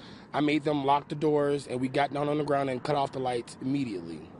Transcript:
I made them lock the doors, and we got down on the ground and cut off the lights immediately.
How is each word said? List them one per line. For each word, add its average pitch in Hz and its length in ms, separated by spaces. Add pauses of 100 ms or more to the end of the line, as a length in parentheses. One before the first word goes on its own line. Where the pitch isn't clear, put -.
(320)
I 139 80
made 147 240
them 147 220
lock 143 240
the 160 40
doors, 147 520
and 123 120
we 127 100
got 143 220
down 143 200
on 147 80
the 151 60
ground 139 260
and 127 120
cut 147 140
off 139 160
the 139 60
lights 123 420
immediately. 101 640 (180)